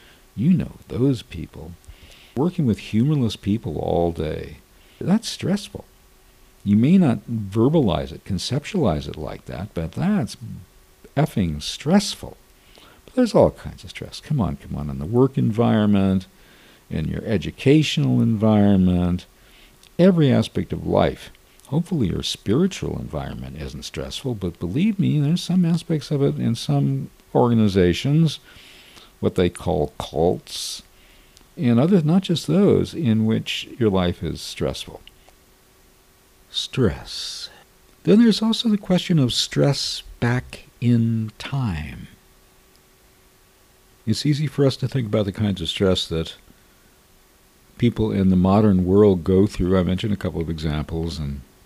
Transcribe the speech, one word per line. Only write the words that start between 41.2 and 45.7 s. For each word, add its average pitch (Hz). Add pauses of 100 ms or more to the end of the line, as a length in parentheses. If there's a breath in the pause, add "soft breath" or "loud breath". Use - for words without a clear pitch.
time. 87 (2000)
It's 110
easy 147
for 143
us 131
to 127
think 127
about 107
the 98
kinds 98
of 80
stress 92